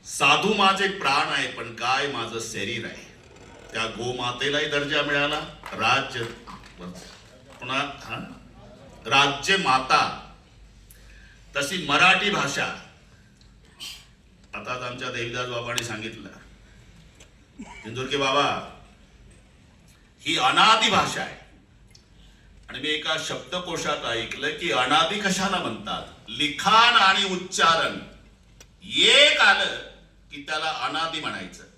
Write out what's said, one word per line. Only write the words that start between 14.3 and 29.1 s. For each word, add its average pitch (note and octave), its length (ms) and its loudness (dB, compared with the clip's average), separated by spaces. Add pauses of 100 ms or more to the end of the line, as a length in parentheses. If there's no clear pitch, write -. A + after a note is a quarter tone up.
आता B2+ 340 -8
आमच्या C3 240 -8
देवीदास A#2+ 360 -4
बाबांनी A#2 360 -2
सांगितलं, G#2+ 460 -10 (1600)
"इंदुरके C3 320 -6
बाबा, - 640 0 (1400)
ही D#3 160 -2
अनादी G3+ 520 6
भाषा - 320 0
आहे." - 140 -8 (1300)
आणि - 100 -12
मी C#3 100 -4
एका D3+ 260 -2 (100)
शब्दकोशात E3 800 -6
ऐकलं A#2 440 -4
की E3 220 -4
अनादी D3+ 480 2
कशाला F#3+ 380 0
म्हणतात, - 720 -8
लिखाण F#3+ 640 4
आणि G3 300 6
उच्चारण F3 760 2 (1000)
एक C#4 380 6